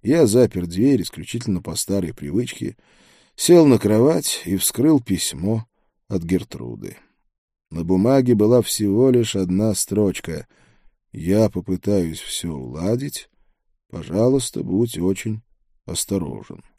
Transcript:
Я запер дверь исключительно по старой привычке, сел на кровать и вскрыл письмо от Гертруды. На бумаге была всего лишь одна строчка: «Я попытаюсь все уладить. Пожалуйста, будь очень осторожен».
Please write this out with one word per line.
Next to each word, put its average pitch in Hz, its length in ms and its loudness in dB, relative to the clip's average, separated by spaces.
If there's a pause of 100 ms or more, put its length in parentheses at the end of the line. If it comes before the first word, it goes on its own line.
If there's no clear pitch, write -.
Я 147 240 4
запер 104 400 2
дверь 110 360 2
исключительно 92 600 -6
по - 140 -10
старой 98 360 -4
привычке, 95 640 -6 (600)
сел 165 300 8
на 120 120 8
кровать 120 680 2
и 95 100 -2
вскрыл 143 440 2
письмо 101 680 -4 (420)
от 90 140 -4
Гертруды. 60 720 -6 (760)
На 82 140 -6
бумаге 120 500 4
была 110 280 4
всего 110 480 2
лишь 117 260 0
одна 98 380 0
строчка: 95 720 -4 (640)
«Я 98 380 2
попытаюсь 90 680 -2
все - 340 -10
уладить. 85 760 -6 (600)
Пожалуйста, 113 760 -2
будь 113 340 -2
очень 98 440 -4 (420)
осторожен». 76 800 -8 (140)